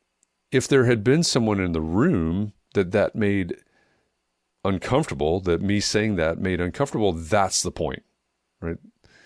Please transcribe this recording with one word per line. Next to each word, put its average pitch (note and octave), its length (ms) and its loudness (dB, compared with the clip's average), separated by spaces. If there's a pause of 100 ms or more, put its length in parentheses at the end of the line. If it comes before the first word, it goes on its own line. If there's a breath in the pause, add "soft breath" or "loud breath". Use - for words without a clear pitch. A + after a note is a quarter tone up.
(500)
if C3 160 2
there C3+ 200 4
had A#2 180 2
been C#3+ 180 4
someone A2 380 2
in F#2 100 0
the D#2+ 100 0
room F#2+ 720 0 (200)
that F#2 160 0
that G2+ 240 0
made G2+ 420 -2 (1080)
uncomfortable, F#2+ 760 0
that F2+ 220 0
me G2+ 160 0
saying G#2 380 0
that E2 220 0
made F2+ 220 -2
uncomfortable, G2+ 520 -2
that's E2+ 500 0
the F2+ 80 -6
point, D2+ 320 -6 (580)
right? E2+ 180 -6 (480 soft breath)